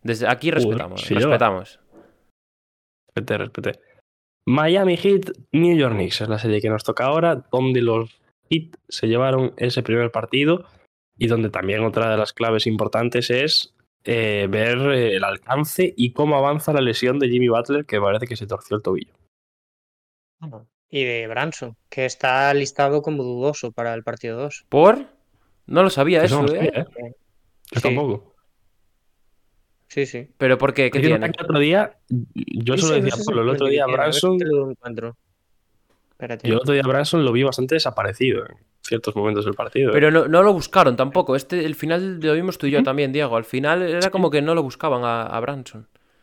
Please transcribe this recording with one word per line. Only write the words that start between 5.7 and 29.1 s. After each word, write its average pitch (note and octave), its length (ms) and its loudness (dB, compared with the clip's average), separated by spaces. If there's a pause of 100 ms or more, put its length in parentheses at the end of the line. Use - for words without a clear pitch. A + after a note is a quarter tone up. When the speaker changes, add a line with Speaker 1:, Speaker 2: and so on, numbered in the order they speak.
Speaker 2:
York C3 200 2
Knicks F#2+ 260 -2
es A2 80 -4
la A2 80 -2
serie G#2+ 240 0
que A2 80 -2
nos G#2+ 140 -2
toca A#2 220 -2
ahora, D#3 460 0
donde B2+ 300 0
los A2+ 400 -2 (300)
Heat D#3+ 240 -4 (140)
se - 180 -4
llevaron C3 500 0
ese A#2+ 240 -2
primer A#2 300 0
partido C#3+ 540 0 (520)
y A#2 100 -2
donde A2+ 220 2
también G2+ 340 -2
otra A2+ 260 0
de A2 80 2
las G#2+ 140 -2
claves A2+ 340 0
importantes A2+ 640 -2
es, C3+ 440 -2 (320)
eh, G#2+ 440 0
ver, A2 280 0 (160)
eh, A#2 240 2
el F#2+ 80 -2
alcance C3+ 720 -2
y B2 160 0
cómo D3+ 240 2
avanza D3 340 0
la D3 80 2
lesión B2+ 400 0
de C3+ 80 2
Jimmy B2 220 2
Butler, C#3 360 0
que G#2+ 140 -2
parece G2+ 260 0
que A#2 120 -10
se G2+ 100 -12
torció G#2 300 -6
el G#2 60 -6
tobillo. - 300 -4 (1800)
Speaker 3:
Y C#3 140 -2
de A#2 240 -4
Branson, B2 480 -6 (140)
que C3 160 -4
está C3+ 480 2
listado C#3+ 480 0
como D3 220 -4
dudoso B2 500 -4
para A#2 200 -6
el A2+ 100 -10
partido A#2 360 -8
dos. C#3+ 300 -10
Speaker 1:
¿Por? G#3+ 380 6 (600)
No E3+ 160 2
lo F#3+ 60 4
sabía D#3 340 2
Speaker 2:
Eso B2 120 2
Speaker 1:
eso, D3 80 2
Speaker 2:
no C#3+ 40 2
lo D3 140 0
Speaker 1:
¿eh? D#3+ 120 0
Speaker 2:
sabía, A#2+ 80 -4 (280)
¿eh? A#2+ 60 -20 (560)
Yo B2 80 -2
Speaker 3:
Sí. - 20 -4
Speaker 2:
tampoco. B2+ 540 -4 (1500)